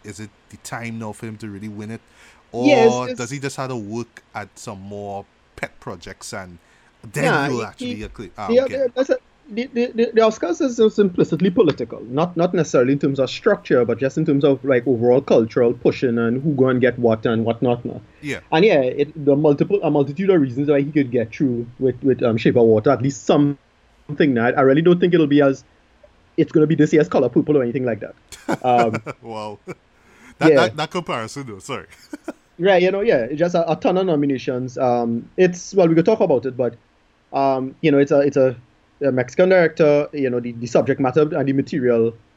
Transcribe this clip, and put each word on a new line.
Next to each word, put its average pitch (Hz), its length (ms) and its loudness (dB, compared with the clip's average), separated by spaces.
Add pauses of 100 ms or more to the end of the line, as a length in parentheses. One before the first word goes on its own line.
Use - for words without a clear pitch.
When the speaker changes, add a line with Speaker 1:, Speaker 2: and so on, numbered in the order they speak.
Speaker 1:
Is 104 160 -16
it 107 120 -14 (180)
the 107 80 -20
time 117 400 -12
now 110 140 -10
for 113 160 -14
him 110 100 -14
to 113 120 -14
really 101 200 -14
win 104 220 -14
it? 113 100 -14 (500)
Or 240 160 -4
Speaker 2:
Yeah, 269 180 6 (180)
it's, 127 80 -8
it's 123 80 -10
Speaker 1:
does 120 100 -6
he 139 100 -8
just 135 180 -8
have 131 120 -8
to 131 60 -8
work 113 480 -10 (100)
at 104 240 -14
some 101 240 -16
more 101 420 -12 (320)
pet - 240 -12
projects 95 540 -16
and 92 240 -14 (560)
then 143 120 -2
Speaker 2:
Nah, 156 240 0
Speaker 1:
he'll 123 100 -4
Speaker 2:
he, 110 60 -6
Speaker 1:
actually 247 300 -12
Speaker 2:
he, 208 80 -12
Speaker 1:
acclaim, - 340 -14
um, 214 120 -8
Speaker 2:
the, 233 60 0 (120)
Speaker 1:
get - 40 -8
it? - 0 -
Speaker 2:
the, 262 240 -4
that's 269 160 -2
a, 508 60 0 (320)
the, 226 180 -6
the, 240 260 -2
the, 233 120 0 (100)
the 226 60 6
Oscars 220 380 0
is, 254 200 -2
is 220 180 4
implicitly 180 540 0
political, 127 540 0
not, 151 300 -4
not 175 200 0
necessarily 143 380 2
in 143 60 0
terms 135 200 -2
of 127 100 0
structure, 120 560 0
but 110 140 -4
just 131 180 -4
in 156 80 -2
terms 139 180 2
of, 139 220 2
like, 123 220 2
overall 123 340 2
cultural 120 520 2
pushing 123 440 0
and 117 240 -2
who 151 120 -2
go 131 140 2
and 127 140 0
get 120 160 2
what 113 300 0
and 113 180 0
whatnot 120 400 -2
now. 120 160 -10 (220)
Speaker 1:
Yeah. 135 160 -8 (120)
Speaker 2:
And 165 140 4
yeah, 170 160 4
it, 143 420 -4
the 139 120 4
multiple, 156 480 2
a 156 80 0
multitude 147 400 0
of 175 100 4
reasons 135 260 -2
why 143 140 2
he 143 100 -6
could 135 200 0
get 117 220 -2
through 120 340 -2 (100)
with, 127 260 -2
with, 127 200 0
um, 113 140 0
Shape 107 200 0
of 120 60 6
Water, 110 260 4
at 123 140 2
least 139 220 -6
something 147 1080 -2
that 120 240 0
I 147 40 2
really 135 200 4
don't 175 180 4
think 175 140 2
it'll 160 140 4
be 143 140 4
as, 139 220 0 (720)
it's 156 160 0
gonna 151 160 4
be 156 80 0
this 151 180 2
year's 156 160 4
Color 165 200 0
Purple 147 280 0
or 131 60 2
anything 127 220 -4
like 110 160 -4
that. - 140 -14 (500)
Um, 117 360 2 (100)
Speaker 1:
<laughs> - 100 -20
Wow. 107 440 -14
That, - 840 -6
Speaker 2:
Yeah. 151 60 6
Speaker 1:
that, 151 220 2
that 156 140 -6
comparison 139 560 -8
though, 98 120 -16
sorry. 101 320 -12
<laughs> - 360 -20 (320)
Speaker 2:
Right, 180 220 4
you 180 80 2
know, 196 120 -4
yeah, 208 240 2
it's 143 120 -8
just 175 160 0
a, 165 180 -2
a 156 40 0
ton 180 240 0
of 190 80 0
nominations. 135 720 -4
Um, 120 580 -2
it's, 180 380 -2
well, 185 120 4
we 165 60 2
could 165 120 2
talk 220 160 2
about 147 260 2
it, 123 100 -8
but, 120 180 -4 (560)
um, 135 500 -2
you 160 100 4
know, 139 80 4
it's 143 120 2
a, 143 100 4
it's 143 160 0
a, 131 180 2 (500)
a 135 60 2
Mexican 127 380 0
director, 160 640 4
you 139 160 -2
know, 123 120 -2
the, 120 140 -8
the 117 120 -10
subject 139 340 0
matter 139 220 2
and 151 260 0
the 135 60 0
material, 123 640 0 (220)